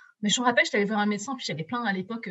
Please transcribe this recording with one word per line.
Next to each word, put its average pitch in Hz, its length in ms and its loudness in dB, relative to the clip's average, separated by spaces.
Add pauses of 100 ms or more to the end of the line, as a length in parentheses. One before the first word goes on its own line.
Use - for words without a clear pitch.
(240)
mais 208 60 2
je 247 120 2
me 240 40 -2
rappelle, 247 200 6
je - 60 -4
t'avais 202 140 4
vu 214 80 0
un 208 120 2
médecin, 208 300 -2
puis 254 100 -10
j'avais 160 180 -6
plein, 240 200 -4
à 202 100 0
l'époque, 190 380 -6